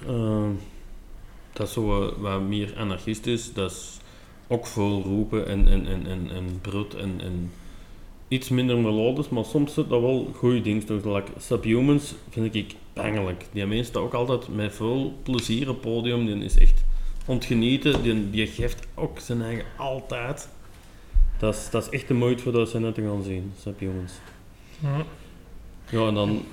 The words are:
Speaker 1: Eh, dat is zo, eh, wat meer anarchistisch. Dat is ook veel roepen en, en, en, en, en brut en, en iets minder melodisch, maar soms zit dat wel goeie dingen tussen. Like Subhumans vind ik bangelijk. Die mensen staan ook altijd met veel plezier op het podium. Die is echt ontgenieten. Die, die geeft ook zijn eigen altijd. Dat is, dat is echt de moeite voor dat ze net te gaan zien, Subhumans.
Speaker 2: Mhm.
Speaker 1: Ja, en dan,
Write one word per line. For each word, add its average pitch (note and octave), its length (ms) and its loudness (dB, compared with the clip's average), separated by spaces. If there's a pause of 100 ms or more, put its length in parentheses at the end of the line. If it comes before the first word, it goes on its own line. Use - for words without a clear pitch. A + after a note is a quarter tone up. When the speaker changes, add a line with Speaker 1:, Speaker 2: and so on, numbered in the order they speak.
Speaker 1:
Eh, A2 420 0 (1040)
dat G#2 140 -4
is F#2+ 60 -8
zo, G#2 300 2
eh, G2 160 -2
wat G2 220 -2
meer G2+ 380 -2
anarchistisch. A2 720 -4
Dat F#2+ 180 -2
is - 260 -14 (500)
ook A#2+ 200 -2
veel G2+ 360 0
roepen G#2 440 -2
en, G2 220 8
en, F#2+ 180 6
en, F#2 200 -4
en, F2+ 280 -6
en F2+ 260 -6
brut G2+ 340 -6
en, F#2 280 -6
en F2 280 -6 (800)
iets B2+ 200 -2
minder B2+ 300 2
melodisch, A#2 500 2
maar A2+ 160 0
soms D3 300 0
zit C#3+ 140 0
dat A#2+ 120 2
wel B2 340 2
goeie B2 280 2
dingen G#2+ 240 0
tussen. G#2 260 -2
Like G2+ 260 -4
Subhumans B2+ 760 2 (160)
vind A2 240 -2
ik G#2 200 -4 (180)
bangelijk. G2+ 600 -2
Die G2+ 140 -4
mensen A2+ 200 0
staan A2+ 160 -2
ook - 120 -4
altijd B2 400 0
met G#2 200 -2
veel B2 380 -2 (100)
plezier B2+ 460 0
op B2 160 -6
het A2+ 80 -4
podium. A#2 340 0
Die G#2 180 -2
is F#2+ 140 8
echt - 260 12 (420)
ontgenieten. B2+ 760 2
Die, G#2+ 280 0
die G#2+ 160 0
geeft - 480 -4
ook - 240 -6
zijn A#2+ 240 -4
eigen A2+ 220 -4 (120)
altijd. C3 720 -6 (880)
Dat G#2+ 160 2
is, - 160 -10
dat A2+ 120 0
is - 60 -8 (100)
echt - 100 -10
de C3+ 60 2
moeite A#2+ 280 2
voor B2+ 100 -2
dat A#2 160 2
ze A2+ 120 -4
net A2+ 140 -2
te A2 80 -4
gaan G#2 200 -2
zien, F#2+ 380 -4
Subhumans. F#2 520 -6 (680)
Speaker 2:
Mhm. C#3+ 240 -2 (880)
Speaker 1:
Ja, A2+ 160 2
en G#2+ 80 2
dan, G#2 380 0